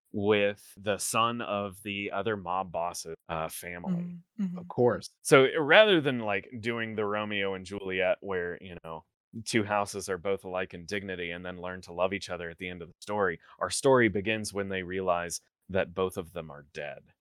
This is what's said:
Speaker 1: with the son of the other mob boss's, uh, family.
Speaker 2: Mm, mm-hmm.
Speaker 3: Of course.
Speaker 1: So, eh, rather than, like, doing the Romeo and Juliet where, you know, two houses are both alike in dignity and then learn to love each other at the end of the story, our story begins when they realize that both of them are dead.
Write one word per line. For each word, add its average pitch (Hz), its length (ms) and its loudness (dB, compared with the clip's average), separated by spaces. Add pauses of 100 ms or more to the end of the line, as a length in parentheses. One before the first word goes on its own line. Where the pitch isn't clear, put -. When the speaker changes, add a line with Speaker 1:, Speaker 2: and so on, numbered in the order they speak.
(140)
Speaker 1:
with 104 640 2
the 98 200 -2
son 117 440 2
of 101 420 -4
the 101 280 -4
other 98 260 0
mob 90 340 -4
boss's, 82 440 -6 (140)
uh, 80 200 -4
family. 175 540 -6 (360)
Speaker 2:
Mm, 202 60 0
mm-hmm. 175 120 -6
Speaker 3:
Of 175 100 -12
course. 117 420 2 (120)
Speaker 1:
So, 135 240 8
eh, 123 140 0
rather 170 420 8
than, 131 180 0
like, 101 300 -2 (100)
doing 113 360 -4
the 107 100 0
Romeo 101 480 0
and 92 120 -8
Juliet 92 560 0
where, 87 400 -4
you 87 220 -14
know, 80 200 -10 (420)
two 113 180 2
houses 101 460 -2
are 92 80 -2
both 95 260 -2
alike 92 300 -6
in 85 120 -12
dignity 92 460 -6
and 90 140 -10
then 90 160 -10
learn 92 220 -8
to 90 100 -16
love 90 180 2
each 98 180 -6
other 85 200 -6
at 85 80 -14
the 92 100 -8
end 90 140 -10
of 82 80 -12
the - 120 -20
story, 101 380 0 (200)
our 92 100 0
story 127 400 6
begins 101 440 -2
when 98 140 -2
they 95 160 -4
realize 87 560 -2 (300)
that 90 240 0
both 95 240 -2
of 82 160 -10
them 80 180 -10
are 73 220 -18
dead. 73 280 -8 (200)